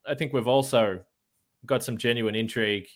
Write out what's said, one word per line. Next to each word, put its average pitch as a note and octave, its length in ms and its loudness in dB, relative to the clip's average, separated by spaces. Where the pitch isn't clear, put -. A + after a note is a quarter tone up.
I D3 80 -2
think C3+ 180 -6
we've A#2+ 160 0
also B2 520 2
got B2+ 200 0
some A#2 120 -6
genuine A#2 380 0
intrigue G#2+ 600 -2